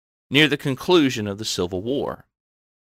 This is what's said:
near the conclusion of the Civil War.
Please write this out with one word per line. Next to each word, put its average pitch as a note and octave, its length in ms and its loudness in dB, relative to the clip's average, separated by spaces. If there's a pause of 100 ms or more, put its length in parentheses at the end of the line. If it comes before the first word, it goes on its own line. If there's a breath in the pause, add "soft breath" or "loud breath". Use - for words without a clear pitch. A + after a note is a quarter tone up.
(300)
near C#3+ 200 4
the C#3+ 80 -2
conclusion C3+ 680 2
of G2+ 120 -6
the A2 80 -10
Civil F2+ 360 -4
War. A2 440 -6 (560)